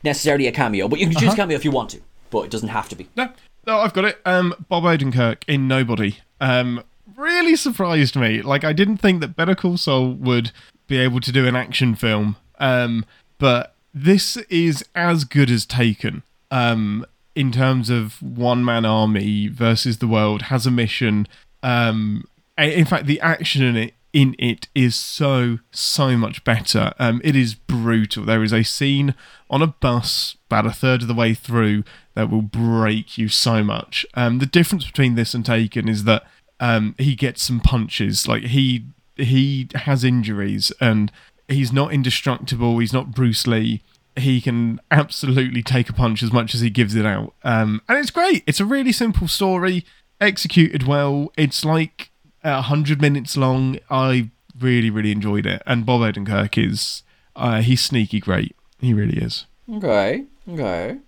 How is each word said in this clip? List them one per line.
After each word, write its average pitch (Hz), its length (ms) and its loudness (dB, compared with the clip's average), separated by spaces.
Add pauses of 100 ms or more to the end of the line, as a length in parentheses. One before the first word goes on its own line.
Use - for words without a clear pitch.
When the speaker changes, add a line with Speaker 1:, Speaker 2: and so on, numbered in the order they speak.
Speaker 1:
necessarily 143 440 2
a 117 40 0
cameo, 107 360 0
but 143 120 -2
you 185 80 2
can 160 80 2
choose 156 140 4
Speaker 2:
Uh-huh. 214 80 2
Speaker 1:
cameo 180 200 0
if - 80 -6
you 147 60 2
want 120 200 -2
to, - 100 -18 (280)
but 110 160 -2
it - 60 -12
doesn't 110 180 -4
have 110 200 -6
to - 60 -12
be. 90 200 -18
Speaker 2:
No, 247 140 -4 (380)
no, 220 120 2
I've 214 140 0
got 190 120 0
it. - 200 -2
Um, 180 280 2 (160)
Bob 170 140 0
Odenkirk 131 640 2
in 139 200 0
Nobody. 117 520 0 (220)
Um, 123 420 0 (320)
really 339 400 2
surprised 170 600 0
me. 110 260 0
Like, 139 220 -2
I 156 100 0
didn't 202 240 2
think 185 240 2
that 151 140 -8
Better 175 200 0
Call 180 220 -2
Saul 131 360 0
would 123 380 0 (360)
be 135 100 -2
able 127 240 2
to 123 100 -6
do 127 160 2
an 123 80 0
action 123 400 0
film, 104 400 0 (240)
um, 123 460 0 (320)
but 123 380 2 (180)
this 170 420 2 (140)
is 170 340 0 (120)
as 170 280 0
good 139 280 2
as 113 140 0
Taken, 117 580 -2 (280)
um, 117 540 0 (300)
in 135 160 0
terms 127 380 0
of 113 320 -2
one-man 120 640 0
army 107 640 2
versus 113 520 0
the 120 80 -2
world, 107 360 0
has 120 220 -2
a 127 60 2
mission. 110 560 0 (340)
Um, 113 640 0 (320)
a-, 151 200 0
in 165 80 6
fact, 151 200 -2
the 143 160 0
action 160 420 0
in 123 140 2
it, 110 160 -4 (180)
in 135 260 4
it 117 380 -4
is 127 200 2
so, 127 640 -2 (140)
so 131 460 0
much - 260 -2
better. 107 560 0
Um, 120 240 0
it 147 120 2
is 120 200 2
brutal. 113 680 -2
There 110 180 2
is 110 100 0
a 113 100 4
scene 139 520 0 (340)
on 139 140 2
a 165 40 2
bus - 680 -2 (120)
about 110 200 0
a 110 40 -2
third 127 300 0
of 117 60 -6
the 117 80 -2
way 113 180 2
through 107 500 0 (300)
that 110 160 -2
will 110 140 0
break 110 720 0
you 113 120 -2
so 113 340 2
much. 107 500 -4
Um, 120 240 0
the 135 80 0
difference 170 400 2
between 127 300 0
this 117 180 -2
and 120 100 -4
Taken 113 460 0
is 104 140 -2
that, 110 240 2 (320)
um, 113 400 0
he 135 160 2
gets 123 260 -4
some 120 180 -2
punches. 107 680 0
Like, 113 160 -2
he, 123 420 0 (300)
he 135 580 0
has 135 300 -2
injuries 101 760 0
and 107 320 2 (360)
he's 135 260 0
not 139 180 2
indestructible. 120 840 0
He's 117 160 0
not 127 220 -4
Bruce 123 320 0
Lee. 110 340 0 (340)
He 131 260 0
can 117 380 -2 (120)
absolutely 131 720 0
take 123 260 0
a - 40 -8
punch 113 280 0
as 117 100 -2
much 117 220 0
as 117 80 -2
he 117 80 2
gives 107 240 0
it 110 120 2
out. 107 280 -2 (100)
Um, 110 460 0
and 247 80 2
it's 285 140 -4
great. 349 340 0
It's 147 140 -2
a 196 60 0
really 262 260 0
simple 214 360 0
story, 185 560 -2 (380)
executed 170 640 2
well. 143 500 0
It's, 151 300 0
like, 160 460 -4 (320)
a 139 180 -2
hundred 143 400 0
minutes 143 340 0
long. 131 440 0 (100)
I 127 400 0 (300)
really, 123 320 2
really 107 200 0
enjoyed 104 360 -2
it. 95 180 -4
And 117 200 0
Bob 120 160 2
Odenkirk 104 600 -2
is, - 380 -6 (340)
uh, 117 260 -2
he's 120 200 2
sneaky 110 380 -2
great. - 360 -2 (240)
He 123 140 2
really 104 240 0
is. 117 280 -6 (280)
Speaker 1:
Okay, 196 520 0 (220)
okay. 120 500 -6 (100)